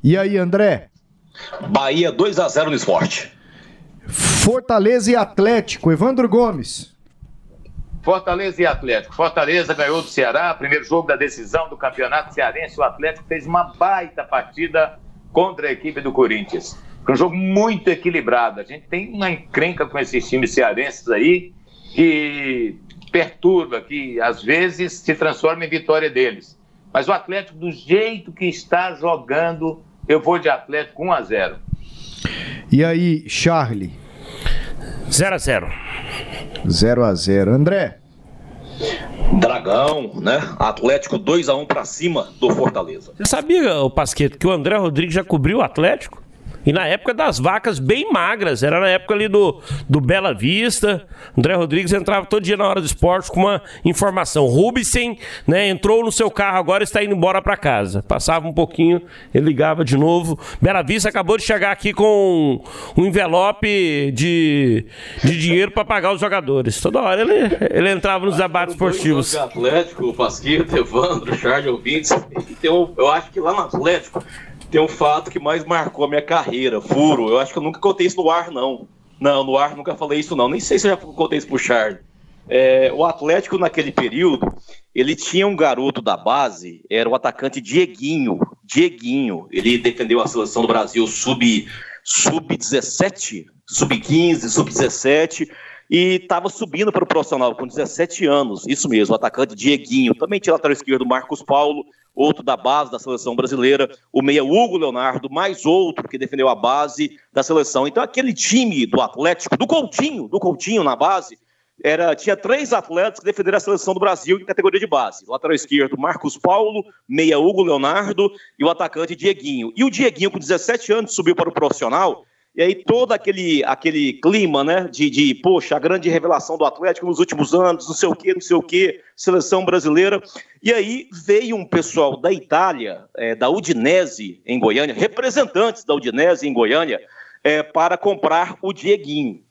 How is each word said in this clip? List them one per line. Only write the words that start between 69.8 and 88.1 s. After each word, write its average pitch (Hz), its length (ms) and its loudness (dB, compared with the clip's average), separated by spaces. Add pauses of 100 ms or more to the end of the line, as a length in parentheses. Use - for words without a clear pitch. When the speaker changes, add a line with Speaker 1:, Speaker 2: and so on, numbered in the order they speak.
Speaker 2:
Pasquito, 147 640 -2
Evandro, 135 600 0
Charles, 135 300 0
ouvintes. 139 440 -2 (400)
Então, 170 460 0
eu 131 120 4
acho 151 220 -2
que 196 80 -6
lá 170 140 0
no 208 80 -2
Atlético - 600 -2 (500)
tem 156 80 4
um 156 80 2
fato 156 440 0
que 175 80 -6
mais 151 260 -2
marcou 156 400 -2
a - 20 -2
minha 147 140 0
carreira, 131 580 -2
furo. 135 500 2
Eu 120 100 4
acho 135 120 -2
que - 60 -6
eu 156 60 -6
nunca 156 160 -8
contei 190 280 2
isso 180 100 -2
no 165 120 2
ar, 170 220 0
não. 127 360 -6 (320)
Não, 139 240 2
no 135 140 0
ar 143 180 0
nunca 147 200 -8
falei 151 240 -4
isso, 151 160 -6
não. 123 120 2
Nem 151 120 -2
sei 143 180 0
se 214 100 2
eu 196 40 4
já 180 60 0
contei - 420 -4
isso 143 80 -12
pro 131 100 -4
Charlie. 110 420 0 (480)
É, 131 460 4
o 147 120 0
Atlético, 160 520 -2
naquele 160 340 -2
período, 131 600 0 (420)
ele 131 220 0
tinha 185 300 0
um 202 100 0
garoto 135 460 0
da 104 160 0
base, 92 720 -2
era 113 180 2
o 117 60 2
atacante 131 480 -2
Dieguinho. 139 800 0 (240)